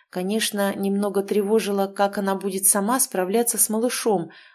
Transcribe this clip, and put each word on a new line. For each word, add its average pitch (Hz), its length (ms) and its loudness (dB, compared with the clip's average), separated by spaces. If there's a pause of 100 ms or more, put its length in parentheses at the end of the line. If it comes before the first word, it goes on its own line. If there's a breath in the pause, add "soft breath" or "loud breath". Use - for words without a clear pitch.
Конечно, 202 680 -2
немного 196 460 0
тревожило, 202 640 2
как 196 300 0
она 196 180 0
будет 190 300 -2
сама 214 340 2
справляться 214 580 0
с - 120 2
малышом. 220 600 0 (260 loud breath)